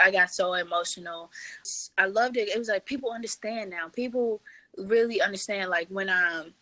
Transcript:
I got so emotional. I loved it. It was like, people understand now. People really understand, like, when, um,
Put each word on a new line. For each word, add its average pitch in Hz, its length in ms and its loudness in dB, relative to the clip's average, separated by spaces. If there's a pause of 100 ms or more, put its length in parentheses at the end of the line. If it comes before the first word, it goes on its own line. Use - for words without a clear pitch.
I 190 100 8
got 180 200 4
so 180 240 0
emotional. 170 760 -4 (680)
I 190 80 6
loved 233 300 2
it. 208 120 0
It 202 100 0
was 226 100 -6
like, 196 180 0
people 269 260 -4
understand 220 580 -6
now. 165 180 -8
People 240 540 -2 (340)
really 226 460 4
understand, 196 480 -2
like, 170 180 0
when, 190 220 -4
um, 170 520 0